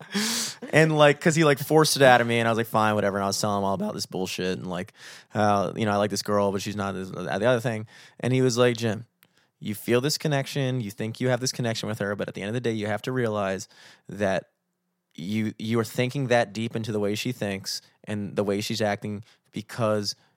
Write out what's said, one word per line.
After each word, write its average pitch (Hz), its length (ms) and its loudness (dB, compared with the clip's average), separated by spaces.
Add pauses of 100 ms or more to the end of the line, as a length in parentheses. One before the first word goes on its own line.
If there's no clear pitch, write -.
(720)
And, 156 240 6
like, 147 240 8
'cause 165 140 4
he, 160 100 4
like, 143 140 6
forced 151 380 4
it 135 60 4
out 123 180 10
of 117 60 2
me, 117 120 2
and 117 100 2
I - 20 4
was 110 80 2
like, 113 80 0
"Fine, 107 280 2
whatever." 101 220 0
And 98 80 0
I - 20 2
was 98 140 -2
telling 104 180 0
him 98 60 0
all 98 100 0
about 208 200 -4
this - 120 -8
bullshit 92 520 -4
and, 92 100 -10
like, 87 240 -8 (380)
how, 104 460 2
you 110 100 -2
know, 104 60 2
I 101 40 2
like 101 140 2
this 101 120 -4
girl, 101 300 0
but 98 100 -2
she's 104 140 -6
not 98 160 -4
this, 92 180 -8
uh, 85 280 -6
the 104 80 0
other 123 140 2
thing. 110 260 -4 (340)
And 127 120 0
he 127 100 2
was 123 160 0
like, 123 180 4
"Jim, 113 300 -4 (540)
you 104 140 -6
feel 117 260 2
this 143 180 -2
connection, 135 600 -2
you 101 100 -6
think 110 300 -8
you 127 80 0
have 123 120 0
this 123 120 -4
connection 113 360 -4
with 107 120 -6
her, 104 160 -2
but 101 120 -6
at - 60 -10
the 92 80 -8
end 98 60 -6
of 110 60 -4
the 127 60 -2
day, 120 120 -2
you 104 140 -4
have 104 160 -4
to 131 100 -6
realize 104 560 -2 (400)
that 95 420 -2 (640)
you, 107 440 -4
you 113 220 0
are 110 40 2
thinking 123 440 -4
that 117 240 2
deep 113 240 -6
into 110 160 -6
the 107 80 -2
way 101 140 0
she 120 180 -4
thinks 101 480 -6 (240)
and 104 320 -8
the 104 80 0
way 101 160 -2
she's 107 220 -4
acting 104 420 -4 (280)
because 107 600 -2 (220)